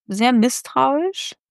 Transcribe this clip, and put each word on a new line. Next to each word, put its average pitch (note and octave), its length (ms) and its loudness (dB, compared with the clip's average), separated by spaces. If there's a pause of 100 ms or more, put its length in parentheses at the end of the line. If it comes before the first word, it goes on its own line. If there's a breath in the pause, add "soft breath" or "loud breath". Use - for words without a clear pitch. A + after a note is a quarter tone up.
sehr A3 240 0
misstrauisch. C4 1000 0 (160)